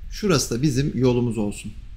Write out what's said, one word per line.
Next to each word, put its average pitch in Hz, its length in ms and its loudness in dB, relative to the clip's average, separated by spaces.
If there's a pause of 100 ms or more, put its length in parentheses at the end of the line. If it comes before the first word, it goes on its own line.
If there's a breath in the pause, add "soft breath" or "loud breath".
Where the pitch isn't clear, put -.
(120)
Şurası 151 440 2
da 120 60 -2
bizim 143 340 2
yolumuz 120 420 2
olsun. 104 340 -4 (260)